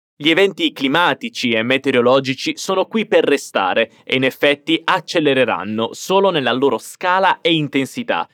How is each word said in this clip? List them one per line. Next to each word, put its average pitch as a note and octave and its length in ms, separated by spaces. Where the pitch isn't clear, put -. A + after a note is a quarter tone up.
"Gli D3 140
eventi E3 440
climatici C3+ 800
e A2 120
meteorologici C3 920
sono F#3 300
qui A3 200
per E3 160
restare G#2 680
e - 120
in C3 100
effetti D3 580
accelereranno A#2+ 1120
solo G3 360
nella C3+ 220
loro B2+ 260
scala F#3 640
e E3+ 120
intensità B2+ 800